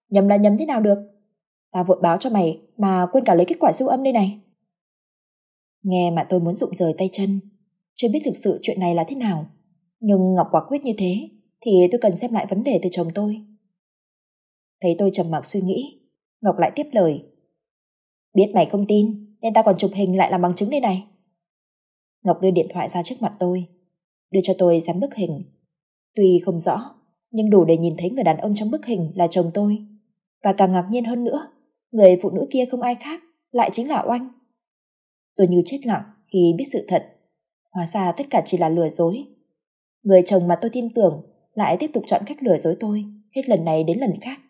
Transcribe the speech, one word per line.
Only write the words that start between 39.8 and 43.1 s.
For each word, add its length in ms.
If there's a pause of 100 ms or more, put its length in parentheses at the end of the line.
Người 220
chồng 220
mà 140
tôi 120
tin 200
tưởng 300 (300)
lại 260
tiếp 140
tục 140
chọn 180
cách 180
lừa 140
dối 220
tôi, 260 (300)